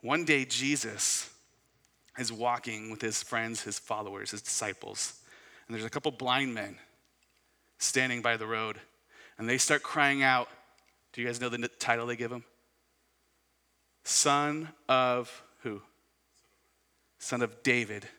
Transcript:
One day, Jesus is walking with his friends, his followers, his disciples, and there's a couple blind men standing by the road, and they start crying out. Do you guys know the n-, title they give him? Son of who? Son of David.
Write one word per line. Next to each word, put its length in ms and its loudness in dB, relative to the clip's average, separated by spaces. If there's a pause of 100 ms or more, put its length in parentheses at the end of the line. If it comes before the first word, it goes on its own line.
One 240 2
day, 180 4
Jesus 840 0 (880)
is 160 -4
walking 580 -2
with 100 -10
his 220 -2
friends, 380 -4
his 180 -8
followers, 520 -6
his 100 -10
disciples, 800 -6 (460)
and 60 -8
there's 120 -6
a 40 -4
couple 220 -2
blind 420 0
men 240 -8 (1000)
standing 440 0
by 140 4
the 100 -6
road, 360 -4 (560)
and 100 -6
they 100 2
start 260 4
crying 380 2
out. 280 4 (640)
Do 80 -8
you 60 -2
guys 120 -4
know 80 -2
the 160 -4
n-, 60 -2 (100)
title 280 0
they 100 -4
give 160 -4
him? 100 -10 (1600)
Son 680 2 (160)
of 520 2 (180)
who? 220 -8 (1400)
Son 240 -2
of 220 -2
David. 440 2 (120)